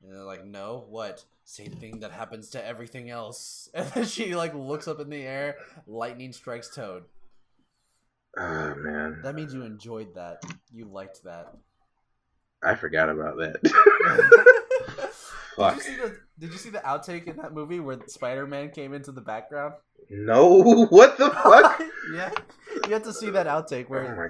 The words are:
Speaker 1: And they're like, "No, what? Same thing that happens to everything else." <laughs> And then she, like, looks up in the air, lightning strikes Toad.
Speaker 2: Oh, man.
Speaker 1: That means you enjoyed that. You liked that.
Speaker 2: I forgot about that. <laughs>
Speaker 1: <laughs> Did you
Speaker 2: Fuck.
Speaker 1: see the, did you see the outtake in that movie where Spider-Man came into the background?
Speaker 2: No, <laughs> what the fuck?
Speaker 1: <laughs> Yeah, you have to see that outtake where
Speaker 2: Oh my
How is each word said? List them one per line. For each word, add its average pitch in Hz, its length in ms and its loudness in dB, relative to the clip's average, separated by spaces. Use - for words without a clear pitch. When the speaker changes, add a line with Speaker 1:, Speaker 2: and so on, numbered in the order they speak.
Speaker 1:
And 95 100 -20
they're 98 120 -20
like, 95 200 -18
"No, 101 440 -16
what? 104 360 -14
Same - 280 -20
thing 110 280 -18
that 104 100 -16
happens 110 400 -18
to 120 160 -14
everything 120 440 -16
else." 117 600 -16
<laughs> - 40 -20
And 170 160 -8
then 240 160 -6
she, 190 280 -10
like, 165 200 -6
looks 143 340 -10
up 151 120 -10
in 143 100 -14
the 147 120 -14
air, 139 340 -10
lightning 120 460 -12
strikes 120 420 -16
Toad. 92 300 -14
Speaker 2:
Oh, 78 400 -10
man. 76 460 -10
Speaker 1:
That 143 140 -12
means 147 180 -14
you 131 80 -14
enjoyed 107 540 -16
that. 87 260 -18
You 113 140 -20
liked 95 360 -20
that. 85 300 -20
Speaker 2:
I 87 120 0
forgot 78 340 -2
about 78 280 -6
that. 80 260 -8
<laughs> - 1000 6
Speaker 1:
<laughs> - 460 -6
Did 101 60 -2
you 95 80 4
Speaker 2:
Fuck. - 120 -6
Speaker 1:
see 269 120 -12
the, 262 220 -10
did 160 140 -16
you 185 80 -16
see 226 120 -18
the 208 100 -10
outtake 170 480 -10
in 156 80 -14
that 156 180 -16
movie 156 240 -10
where 135 180 -10
Spider-Man 139 640 -10
came 139 200 -14
into 143 200 -16
the 131 80 -18
background? 143 540 -10
Speaker 2:
No, 113 380 6
<laughs> - 40 -2
what 226 260 10
the 285 140 2
fuck? - 500 8
Speaker 1:
<laughs> 160 160 -12
Yeah, 370 180 -8
you 202 60 -4
have 220 120 -4
to 226 80 -12
see 214 180 -10
that 190 160 -2
outtake 143 420 -6
where 131 240 -8
Speaker 2:
Oh 92 40 -10
my 85 140 -8